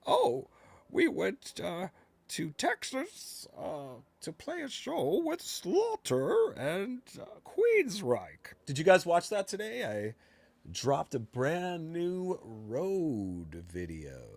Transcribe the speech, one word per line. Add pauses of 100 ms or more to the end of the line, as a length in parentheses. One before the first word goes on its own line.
Oh, (420)
we
went,
uh, (420)
to
Texas, (100)
uh, (220)
to
play
a
show
with
Slaughter
and, (180)
uh, (200)
Queensryche. (120)
Did
you
guys
watch
that
today?
I (540)
dropped
a
brand
new
road
video.